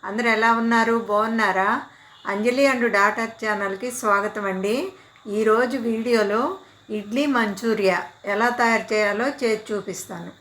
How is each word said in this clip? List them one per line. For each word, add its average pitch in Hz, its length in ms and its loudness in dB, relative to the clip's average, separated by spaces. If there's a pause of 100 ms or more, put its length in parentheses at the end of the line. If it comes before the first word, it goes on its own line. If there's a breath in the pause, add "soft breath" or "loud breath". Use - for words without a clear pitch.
అందరూ 220 200 -2 (100)
ఎలా 220 100 2 (140)
ఉన్నారు? 233 320 2 (160)
బాగున్నారా? 208 580 2 (640 loud breath)
అంజలి 240 400 2
and 247 140 0 (100)
డాటర్ 214 340 2 (120)
ఛానల్కి 202 480 -4 (100)
స్వాగతం 208 520 0
అండి. 190 220 -2 (640 loud breath)
ఈరోజు 226 380 2 (100)
వీడియోలో 226 540 2 (580 loud breath)
ఇడ్లీ 214 260 -2 (120)
మంచూరియా 202 640 0 (360)
ఎలా 220 140 2 (140)
తయారు 233 300 2
చేయాలో 214 360 0 (140)
చేసి 220 280 0
చూపిస్తాను. 185 720 -8